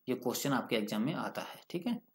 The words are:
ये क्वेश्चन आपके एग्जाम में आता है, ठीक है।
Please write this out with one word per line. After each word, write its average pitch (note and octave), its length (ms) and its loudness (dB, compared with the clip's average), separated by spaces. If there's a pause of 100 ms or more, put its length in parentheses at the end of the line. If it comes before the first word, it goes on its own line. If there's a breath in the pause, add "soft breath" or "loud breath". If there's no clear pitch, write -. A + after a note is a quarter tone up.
ये B2+ 80 2
क्वेश्चन B2+ 360 0
आपके A#2+ 240 2
एग्जाम G#2+ 260 2
में C3+ 120 2
आता G#2+ 280 -4
है, - 180 -10 (100)
ठीक F3+ 160 -4
है। A#3+ 140 0 (140)